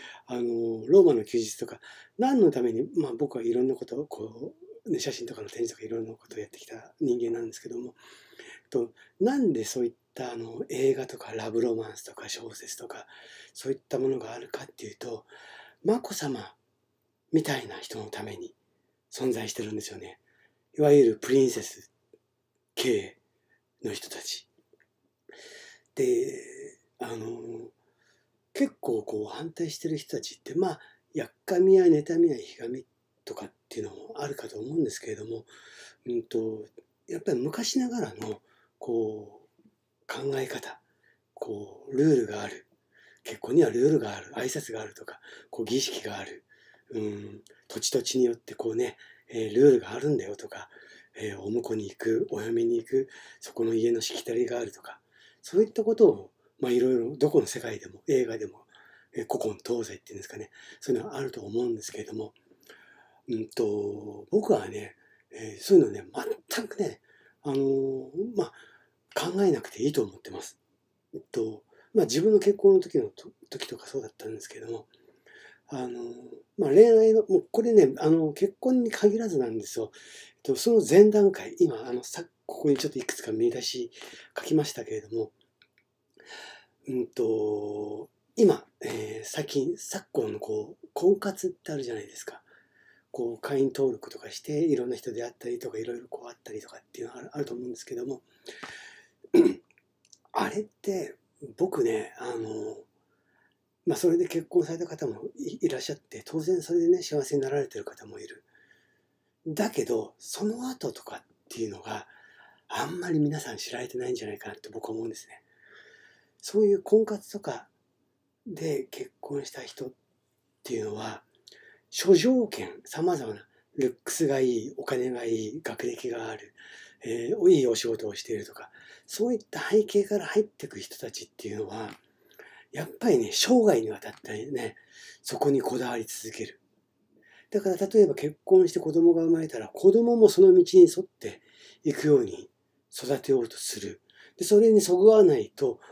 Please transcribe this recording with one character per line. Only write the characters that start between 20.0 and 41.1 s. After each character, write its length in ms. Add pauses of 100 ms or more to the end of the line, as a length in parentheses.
い 40
わ 100
ゆ 140
る 160
プ 100
リ 100
ン 80
セ 120
ス 280 (840)
系 420 (640)
の 120
人 160
た 120
ち。 280 (1500)
で、 840 (220)
あ 160
の、 540 (840)
結 260
構 240
こ 200
う 20
反 260
対 200
し 80
て 80
る 100
人 200
た 40
ち 180
っ 40
て、 120
ま 160
あ、 80 (340)
や 140
っ 40 (140)
か 140
み 160
や 100
妬 340
み 100
や 80
ひ 200
が 100
み 180 (380)
と 120
か 100
っ 60 (180)
て 100
い 40
う 20
の 60
も 260
あ 100
る 80
か 140
と 100
思 160
う 40
ん 40
で 60
す 100
け 120
れ 40
ど 100
も、 200 (600)
う 80
ん 100
と、 420 (420)
や 120
っ 20
ぱ 100
り 80
昔 400
な 100
が 120
ら 140
の、 260 (380)
こ 680
う、 640
考 240
え 100
方、 340 (520)